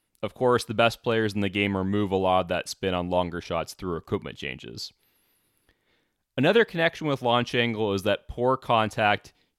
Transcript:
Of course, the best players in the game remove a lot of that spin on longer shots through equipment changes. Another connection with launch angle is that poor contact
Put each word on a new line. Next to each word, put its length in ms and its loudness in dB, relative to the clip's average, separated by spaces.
Of 120 -6
course, 300 2
the 80 -10
best 300 2
players 320 0
in 60 -2
the 100 0
game 260 0
remove 360 0
a 40 2
lot 260 4
of 60 -6
that 200 -2
spin 260 -4
on 160 -2
longer 300 0
shots 340 -6
through 220 -6
equipment 420 -6
changes. 540 -12
Another 260 4
connection 440 -2
with 140 -2
launch 340 2
angle 360 0
is 120 -2
that 240 0
poor 280 0
contact 760 0